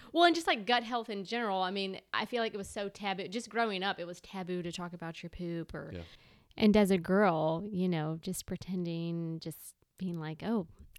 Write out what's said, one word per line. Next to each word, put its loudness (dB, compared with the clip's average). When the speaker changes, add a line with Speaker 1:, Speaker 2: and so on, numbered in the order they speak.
Speaker 1:
Well, 6
and 8
just, -2
like, 2
gut 4
health -4
in -4
general. 0
I 0
mean, -4
I 2
feel -2
like -2
it -6
was -8
so -6
taboo. -4
Just -6
growing 0
up, -2
it -6
was -10
taboo -6
to -4
talk -8
about -10
your -10
poop -6
or -10
Speaker 2:
Yeah. -6
Speaker 1:
And 8
as 8
a 6
girl, 4
you 2
know, 0
just -6
pretending, -4
just -8
being -4
like, -6
"Oh, 0